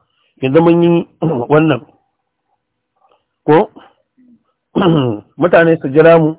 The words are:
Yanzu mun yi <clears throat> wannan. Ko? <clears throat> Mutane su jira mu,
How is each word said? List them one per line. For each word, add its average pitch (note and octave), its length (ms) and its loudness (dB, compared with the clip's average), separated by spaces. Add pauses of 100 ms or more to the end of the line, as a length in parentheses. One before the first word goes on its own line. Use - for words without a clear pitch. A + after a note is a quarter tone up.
(420)
Yanzu C3+ 200 0
mun E3+ 220 2
yi E3+ 240 0 (140)
<clears throat> C#3 300 -6
wannan. D3+ 300 0 (1600)
Ko? D3+ 260 2 (1000)
<clears throat> C#3+ 500 -2 (140)
Mutane E3 440 0
su D3+ 80 -8
jira D#3+ 300 4
mu, D#3+ 200 -2